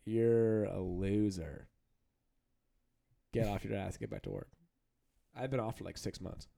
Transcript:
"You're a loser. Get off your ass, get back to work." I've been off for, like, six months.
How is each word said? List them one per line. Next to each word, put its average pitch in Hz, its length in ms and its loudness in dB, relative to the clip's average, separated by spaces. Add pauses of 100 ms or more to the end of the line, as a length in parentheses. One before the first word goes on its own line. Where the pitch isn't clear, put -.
"You're 113 600 6
a 95 160 -2
loser. 92 880 0 (1600)
Get 110 140 2
off 101 180 0
your 107 120 -2
ass, 98 200 -4
get 107 140 -8
back 107 120 -10
to 101 80 -6
work." - 180 -8 (880)
I've 131 140 -6
been 131 100 0
off 110 180 -4
for, - 60 -10
like, 87 140 -10
six - 220 -8
months. - 380 -10